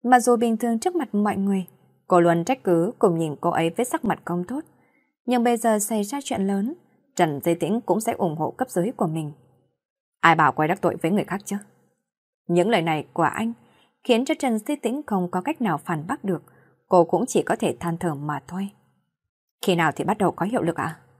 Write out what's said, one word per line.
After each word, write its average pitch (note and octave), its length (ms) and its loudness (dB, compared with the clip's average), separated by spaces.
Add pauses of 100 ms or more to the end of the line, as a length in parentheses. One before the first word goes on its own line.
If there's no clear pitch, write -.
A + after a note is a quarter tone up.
Mặc B3 160 6
dù A#3+ 160 4
bình A3+ 200 0
thường A#3 220 0
trước F4+ 180 -2
mặt C#4+ 180 -4
mọi G#3 220 0
người, G3 300 0 (400)
cô F3+ 140 6
luôn E3+ 240 4
trách C4 200 -2
cứ F3 340 2
cùng F3 200 4
nhìn D#3 220 -2
cô E3+ 100 0
ấy E3 200 0
với A3+ 140 -2
sắc D#4+ 200 -4
mặt F#3+ 200 -2
không F3 200 -4
tốt. B3+ 160 -8 (680)
Nhưng A#3+ 180 2
bây A#3+ 120 2
giờ A3+ 220 2
xảy G#3+ 240 -2
ra A#3+ 220 -6
chuyện G3 220 -2
lớn, G3+ 280 -2 (420)
Trần D#3 240 0
Di E3+ 140 0
Tĩnh E3+ 260 -2
cũng G#3 200 0
sẽ A#3 120 -2
ủng D#3+ 240 -2
hộ D#3 140 -2
cấp - 200 -6
dưới F#3+ 260 -2
của G3 100 -2
mình. D#3 260 -6 (880)
Ai E3 140 6
bảo D3+ 180 4
cô D3+ 100 -2
ấy D#3 60 0
đắc F#3+ 120 -2
tội E3+ 220 0
với E3 80 0
người G3+ 140 0
khác G3 200 -8
chứ? G3+ 120 -8 (920)
Những F3 200 2
lời G#3 140 2
này D#3 300 -2
của E3+ 100 0
anh A3+ 300 -2 (520)
khiến A#3+ 200 2
cho D#4 140 0
Trần A#3 200 0
Di C#4+ 180 -4
Tĩnh C#4 300 -4
không F3+ 240 -2
có F#3 100 -4
cách D4+ 200 -6
nào G3 180 0
phản D#3+ 280 -6
bác A3+ 180 -8
được, F3+ 180 -4 (460)
cô F3 160 6
cũng F3 220 0
chỉ G3 160 0
có - 140 -2
thể D3+ 240 -2
than E3+ 180 -4
thở E3+ 160 -2
mà D3 320 -6
thôi. G3 220 -8 (1000)
"Khi F#3 100 4
nào D#3+ 160 2
thì G3 120 -4
bắt G3+ 140 0
đầu F3+ 140 2
có F3 140 -4
hiệu A#3 160 0
lực E3 140 -2
ạ?" D#3+ 240 -6 (180)